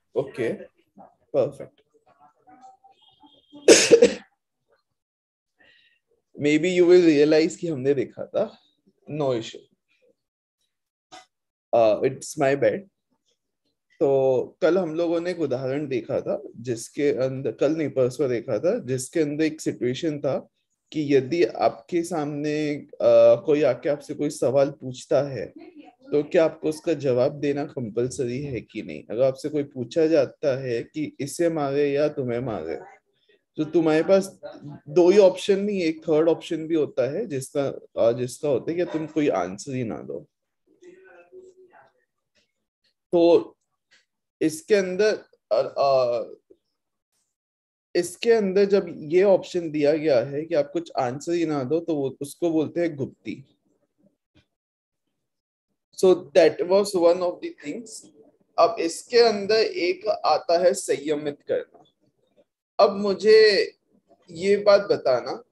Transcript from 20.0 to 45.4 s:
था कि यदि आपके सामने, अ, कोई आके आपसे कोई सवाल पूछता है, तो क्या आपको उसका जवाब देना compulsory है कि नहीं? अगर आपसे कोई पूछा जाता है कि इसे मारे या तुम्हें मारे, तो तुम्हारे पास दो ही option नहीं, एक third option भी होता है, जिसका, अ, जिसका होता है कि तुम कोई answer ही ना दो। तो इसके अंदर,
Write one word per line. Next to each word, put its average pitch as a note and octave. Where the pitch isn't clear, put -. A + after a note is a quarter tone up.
था C#3+
कि C#3+
यदि C3+
आपके -
सामने, D3+
अ, A#2
कोई D3+
आके C#3+
आपसे D3
कोई D3
सवाल C#3
पूछता C3+
है, A2
तो D3+
क्या D#3+
आपको D#3
उसका D#3
जवाब C3+
देना C#3+
compulsory B2
है C3
कि G#2
नहीं? D#2
अगर A2
आपसे C3+
कोई D3
पूछा C#3
जाता C#3
है A#2+
कि D3
इसे E3+
मारे C#3+
या D3
तुम्हें B2
मारे, F#2+
तो D#3
तुम्हारे D#3
पास F#3+
दो E3+
ही G3+
option F#3+
नहीं, G3+
एक D#3+
third E3
option D#3+
भी D#3+
होता C3+
है, G3
जिसका, C#3
अ, A#2
जिसका B2+
होता C3
है E3+
कि F3
तुम D#3+
कोई D3+
answer F#2
ही B2+
ना D#2
दो। C2+
तो E3+
इसके D#3
अंदर, F#3+